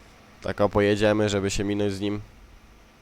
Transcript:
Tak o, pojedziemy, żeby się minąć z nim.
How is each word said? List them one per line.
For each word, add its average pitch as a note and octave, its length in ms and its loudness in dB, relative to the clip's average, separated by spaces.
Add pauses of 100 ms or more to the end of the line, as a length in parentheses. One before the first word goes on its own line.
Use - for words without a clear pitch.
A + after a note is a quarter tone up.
(420)
Tak F#2+ 200 -4
o, G2+ 80 2
pojedziemy, G#2 600 2
żeby G2 220 -2
się G#2+ 120 -2
minąć G2+ 300 -2
z F#2+ 60 -8
nim. G#2 220 -4 (800)